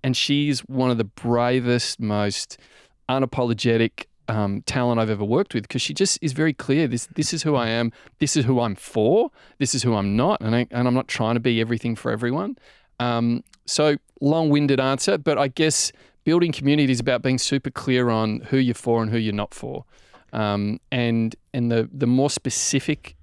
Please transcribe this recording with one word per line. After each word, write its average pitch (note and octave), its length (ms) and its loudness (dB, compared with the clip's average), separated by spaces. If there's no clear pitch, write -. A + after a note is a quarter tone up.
And B2+ 140 0
she's C#3+ 440 0
one B2+ 280 0
of A#2+ 80 2
the A2 60 0
bravest, A#2+ 960 0
most G#2 580 -2
unapologetic, A#2+ 960 0
um, G2+ 340 -2
talent B2 380 0
I've A2 100 0
ever G#2 160 -2
worked C3+ 280 0
with, A2 140 -4
'cause - 140 -6
she - 120 -6
just - 280 0
is D#3 100 -2
very D3+ 220 0
clear. D3 340 0
This, A#2 280 -4
this - 180 -2
is D#3+ 100 -4
who D3+ 120 0
I A#2+ 120 0
am. A#2 240 0
This D3 180 0
is C3 80 2
who B2+ 160 2
I'm G#2+ 140 -2
for. E3 540 2
This C3+ 180 -2
is C3 80 -2
who A#2+ 120 2
I'm G2+ 200 0
not. C#3 260 2
And A2 140 0
I, A#2+ 160 0
and B2 160 0
I'm A#2+ 60 2
not B2+ 160 0
trying A2+ 240 -2
to A#2+ 80 0
be A#2 180 2
everything A2+ 380 -2
for B2 140 -4
everyone. B2+ 460 -4
Um, A#2+ 440 0
so D3+ 320 2
long-winded D3 580 4
answer, C3+ 380 0
but D3 200 0
I C#3 120 2
guess - 420 0
building E3+ 300 2
community C#3+ 400 2
is A#2+ 80 0
about B2 220 0
being C3 160 2
super C3 320 -2
clear B2 380 0
on A2 300 0
who C3+ 80 2
you're B2+ 180 2
for A#2 260 0
and A2 100 -2
who A#2 60 0
you're A2 160 -2
not G#2 200 -4
for. - 300 -12
Um, G#2 480 -2
and, A#2 440 0
and A#2+ 160 -2
the, A2+ 220 0
the C#3 160 -2
more C3 220 4
specific - 920 -4